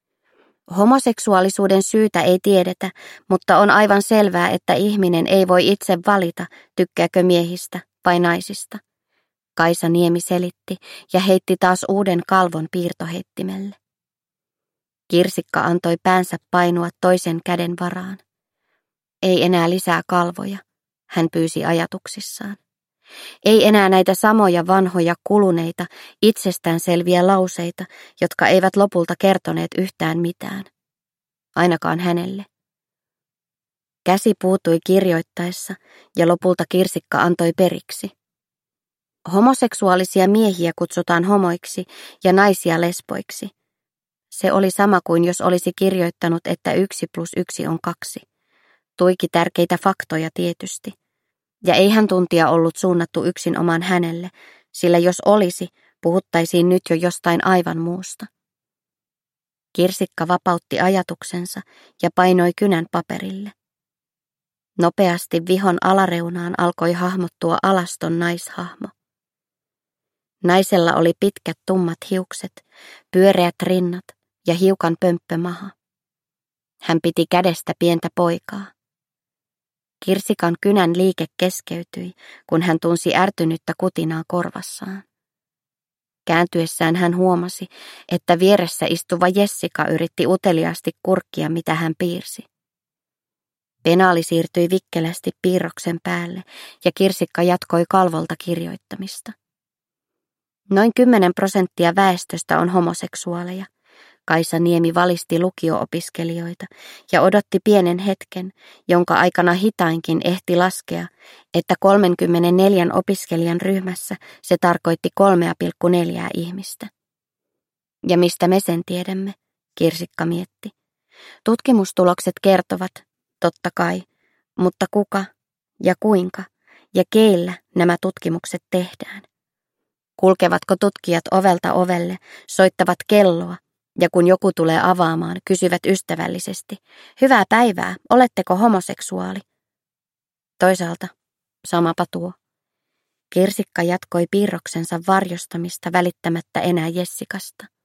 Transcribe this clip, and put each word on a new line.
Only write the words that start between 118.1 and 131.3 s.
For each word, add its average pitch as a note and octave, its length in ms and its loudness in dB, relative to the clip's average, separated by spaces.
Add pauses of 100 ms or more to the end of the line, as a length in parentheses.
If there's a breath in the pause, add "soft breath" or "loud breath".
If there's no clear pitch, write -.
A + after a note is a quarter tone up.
mistä F3 300 2
me F#3 120 4
sen E3+ 260 -4
tiedämme?", F#3+ 480 -8 (400)
Kirsikka E3 500 -4
mietti. E3+ 460 -8 (760 loud breath)
"Tutkimustulokset F#3+ 960 2
kertovat, F#3 500 0 (480)
totta F3 340 -4
kai, F3+ 280 -4 (560)
mutta F3+ 320 0
kuka G3+ 340 -2 (580)
ja F#3 180 2
kuinka F#3+ 440 0 (500 soft breath)
ja F#3 160 4
keillä F#3 440 4 (220)
nämä F3 260 2
tutkimukset - 680 -6
tehdään? - 520 -6 (960)
Kulkevatko F#3 600 2
tutkijat F3+ 500 -2